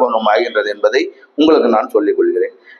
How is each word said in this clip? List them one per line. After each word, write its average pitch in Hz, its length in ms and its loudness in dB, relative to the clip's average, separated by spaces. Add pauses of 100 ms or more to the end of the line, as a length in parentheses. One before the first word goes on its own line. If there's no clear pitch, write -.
பங்கம் 113 300 0
ஆகின்றது 110 380 0
என்பதை 104 320 -2 (340)
உங்களுக்கு 147 340 2
நான் 110 260 0
சொல்லிக் 101 240 0
கொள்கிறேன். 90 340 -2 (260)